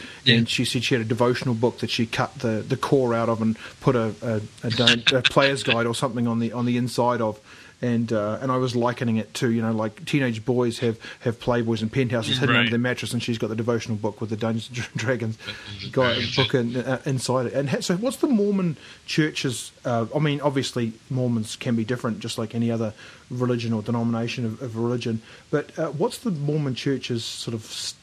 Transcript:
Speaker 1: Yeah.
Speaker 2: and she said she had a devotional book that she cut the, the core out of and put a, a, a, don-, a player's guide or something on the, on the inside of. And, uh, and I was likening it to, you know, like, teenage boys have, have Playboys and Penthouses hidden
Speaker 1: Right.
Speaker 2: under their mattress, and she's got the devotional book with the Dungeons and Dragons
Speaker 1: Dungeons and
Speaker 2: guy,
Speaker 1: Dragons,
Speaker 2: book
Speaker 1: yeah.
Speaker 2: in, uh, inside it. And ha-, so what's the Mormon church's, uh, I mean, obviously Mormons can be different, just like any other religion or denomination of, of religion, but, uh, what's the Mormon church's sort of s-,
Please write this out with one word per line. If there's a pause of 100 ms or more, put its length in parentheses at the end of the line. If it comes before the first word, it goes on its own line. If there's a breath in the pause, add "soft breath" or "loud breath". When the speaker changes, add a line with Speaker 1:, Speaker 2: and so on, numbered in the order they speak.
(260 loud breath)
Speaker 1:
Yeah.
Speaker 2:
and
she
said
she
had
a
devotional
book
that
she
cut
the,
the
core
out
of
and (240 loud breath)
put
a,
a, (260)
a,
don-, (100)
a
player's
guide
or
something
on
the,
on
the
inside
of. (440 loud breath)
And,
uh,
and
I
was
likening
it
to,
you
know,
like,
teenage
boys
have, (220 loud breath)
have
Playboys
and
Penthouses
hidden
Speaker 1:
Right.
Speaker 2:
under
their
mattress,
and
she's
got
the
devotional
book
with
the
Dungeons (100)
and
Dragons
Speaker 1:
Dungeons
and
Speaker 2:
guy,
Speaker 1:
Dragons,
Speaker 2:
book
Speaker 1:
yeah.
Speaker 2:
in,
uh,
inside
it.
And
ha-,
so
what's
the
Mormon (300 loud breath)
church's, (120)
uh, (100)
I
mean,
obviously (160)
Mormons
can
be
different,
just
like
any
other (380 loud breath)
religion
or
denomination
of,
of
religion, (260 loud breath)
but,
uh,
what's
the
Mormon
church's
sort
of
s-,